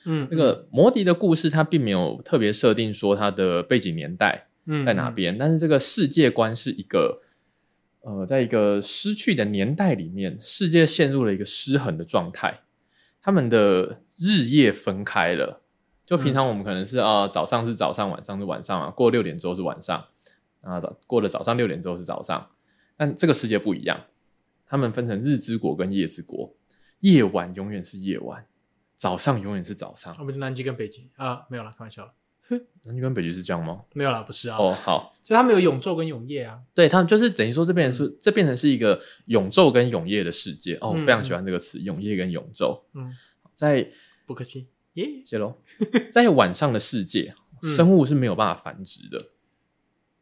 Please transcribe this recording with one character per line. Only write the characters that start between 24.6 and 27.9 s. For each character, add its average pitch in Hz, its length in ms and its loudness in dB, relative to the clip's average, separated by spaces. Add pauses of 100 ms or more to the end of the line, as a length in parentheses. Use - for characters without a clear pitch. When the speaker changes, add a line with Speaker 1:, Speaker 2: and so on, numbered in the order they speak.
Speaker 2:
他 - 80 -6
们 131 160 0
分 120 160 -6
成 104 120 -4
日 135 180 0
之 117 200 -4
国 90 180 -4
跟 90 160 -4
夜 98 160 -2
之 82 160 -12
国， - 280 -12 (500)
夜 180 220 8
晚 90 300 -2
永 98 180 -10
远 98 120 -8
是 - 160 -16